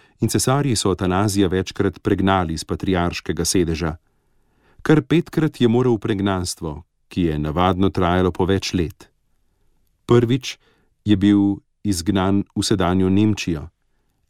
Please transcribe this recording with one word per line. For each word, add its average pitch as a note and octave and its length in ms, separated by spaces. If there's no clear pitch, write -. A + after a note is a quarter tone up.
in A2+ 80
cesarji C3 480
so G2 140
Atanazija F#2+ 580
večkrat F#2 520
pregnali F#2+ 540
iz D#2+ 100
patriarškega F2 800
sedeža. E2 520
Kar D3+ 200
petkrat - 580
je A#2+ 80
moral A#2+ 260
v G2+ 60
pregnanstvo, F#2 840
ki F#2 200
je D2+ 100
navadno F2+ 540
trajalo F2+ 400
po F2+ 160
več F#2+ 240
let. E2+ 380
Prvič A#2+ 500
je G#2 120
bil G2+ 440
izgnan G2 600
v G#2 80
sedanjo F#2 480
Nemčijo, F#2+ 560